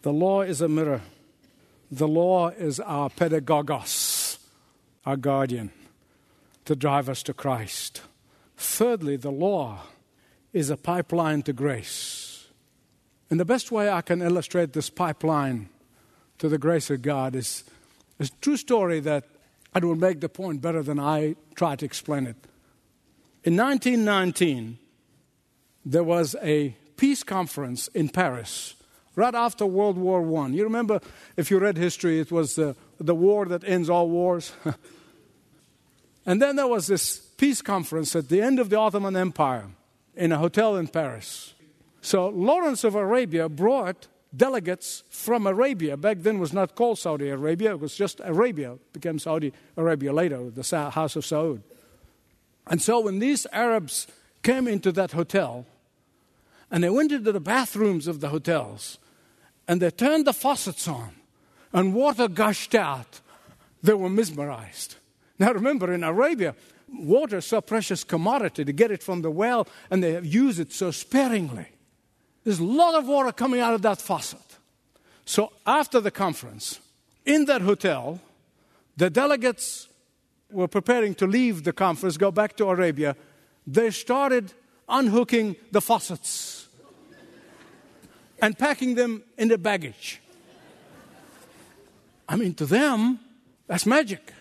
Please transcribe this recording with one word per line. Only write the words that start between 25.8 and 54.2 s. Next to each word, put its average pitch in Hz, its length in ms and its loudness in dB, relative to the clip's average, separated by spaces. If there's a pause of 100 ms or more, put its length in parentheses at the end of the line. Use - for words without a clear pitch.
there 151 180 2
was 170 380 0
a 151 340 0 (220)
peace 269 240 2
conference 143 680 -6
in 156 200 0
Paris, 127 640 -4 (400)
right 233 220 2
after 233 300 0
World 196 320 2
War 185 240 2
One. 156 320 -2
You 185 100 0
remember, 220 380 0 (340)
if 170 160 -2
you 196 80 4
read 196 160 2
history, 165 460 0
it 156 100 -6
was 165 240 0
the, 147 220 0 (200)
the 165 160 0
war 196 320 4
that 175 200 -4
ends 180 240 0
all 175 200 4
wars. 175 440 0 (100)
<laughs> 151 100 -2 (1500)
And 185 160 4
then 277 140 4
there 277 120 2
was 226 200 0
this - 300 0
peace - 440 0
conference 160 540 -2
at 147 140 -2
the 185 120 4
end 254 180 2
of 220 100 0
the 208 80 4
Ottoman 202 380 2
Empire 139 540 0 (460)
in 170 160 2
a 156 60 2
hotel 202 400 2
in 165 100 -2
Paris. 131 680 -8 (460)
So 190 280 2
Lawrence 254 540 0
of 214 100 2
Arabia 190 560 0
brought 190 580 0 (280)
delegates 185 760 -2
from 220 380 0
Arabia. 190 500 0
Back 196 220 0
then 202 200 0
was 160 140 -2
not 185 220 0
called 233 240 0
Saudi 143 300 -4
Arabia, 165 420 0
it 170 80 -6
was 147 160 -8
just - 280 -4
Arabia, 170 500 0
it - 200 -20
became 156 260 -6
Saudi 156 320 -2 (240)
Arabia 151 380 0
later, 143 360 0
the 120 140 -12
Sa-, 147 280 -2
House 156 240 -2
of 156 100 -6
Saud. 151 360 -2 (1080)
And 165 140 0
so 233 180 2
when 202 200 -2
these 269 320 0
Arabs 220 560 -2 (360)